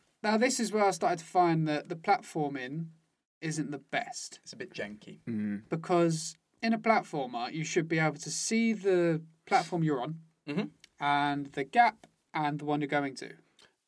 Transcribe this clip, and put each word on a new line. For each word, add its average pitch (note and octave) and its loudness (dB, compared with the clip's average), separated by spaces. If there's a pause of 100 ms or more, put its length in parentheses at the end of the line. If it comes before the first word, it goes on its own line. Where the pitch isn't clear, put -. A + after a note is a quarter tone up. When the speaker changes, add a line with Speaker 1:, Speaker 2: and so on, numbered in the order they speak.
(240)
Speaker 1:
now, G#3+ 2
this B3+ 2
is G#3+ -2
where G#3 4
I G3 4
started F3 0
to - -14
find E3 4
that D3+ -2
the E3+ -6
platforming D3+ -2 (540)
isn't D#3 -4
the C#3+ -6
best. - -6
Speaker 2:
It's - -16
a - -18
bit B2 -12
janky. G#2+ -10
Speaker 3:
Mm. G#2 -4
Speaker 1:
Because E3 0 (240)
in A3+ 0
a A3 -2
platformer, B2+ -2
you D#3+ -4
should D#3+ 0
be E3 0
able D#3 2
to - -12
see A3+ 2
the F3 2 (240)
platform F3 2
you're D3 2
on D#3+ -8 (280)
Speaker 2:
Mm-hmm. D3+ -2 (340)
Speaker 1:
and C#3+ 0
the C#3 -2
gap A#3+ 2 (260)
and D3+ -2
the D3+ -10
one D3+ 0
you're C#3+ -2
going C#3 0
to. - -14 (540)